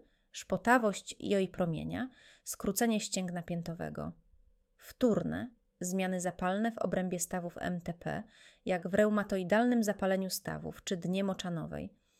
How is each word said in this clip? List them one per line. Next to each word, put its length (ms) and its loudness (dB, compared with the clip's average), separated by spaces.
szpotawość 880 2
i 280 2
promienia, 640 -2
skrócenie 560 0
ścięgna 440 -4
piętowego. 680 -4
Wtórne, 720 2
zmiany 420 0
zapalne 500 0
w 60 -8
obrębie 420 0
stawów 380 -4
M 240 -4
T 120 -6
P, 300 -6
jak 220 0
w 60 -6
reumatoidalnym 920 4
zapaleniu 460 0
stawów 540 -6
czy 140 -2
dnie 260 0
moczanowej, 720 -4